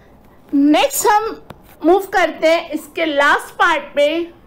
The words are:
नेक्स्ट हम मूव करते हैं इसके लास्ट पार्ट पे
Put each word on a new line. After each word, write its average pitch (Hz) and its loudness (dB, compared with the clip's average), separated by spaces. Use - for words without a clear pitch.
नेक्स्ट 302 2
हम 427 0
मूव 381 4
करते 330 -2
हैं 330 0
इसके 320 -6
लास्ट 294 0
पार्ट 330 0
पे 320 0